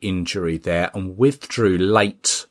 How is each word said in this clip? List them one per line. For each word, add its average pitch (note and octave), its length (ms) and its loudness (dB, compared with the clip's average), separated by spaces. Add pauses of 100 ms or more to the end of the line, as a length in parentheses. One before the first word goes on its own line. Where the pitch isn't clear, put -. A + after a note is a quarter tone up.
injury F2+ 560 -4
there F2 340 -2
and F#2+ 240 -8
withdrew A2+ 600 2
late G#2 720 0